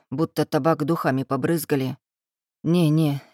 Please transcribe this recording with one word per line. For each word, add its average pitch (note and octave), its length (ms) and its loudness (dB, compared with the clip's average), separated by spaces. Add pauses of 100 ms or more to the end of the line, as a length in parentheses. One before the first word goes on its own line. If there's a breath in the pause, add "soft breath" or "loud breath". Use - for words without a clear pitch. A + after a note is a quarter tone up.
(100)
будто D3+ 360 -2
табак D3+ 380 0
духами C#3 400 -2
побрызгали. C3+ 760 -2 (640)
«Не-не, D#3 580 2 (140)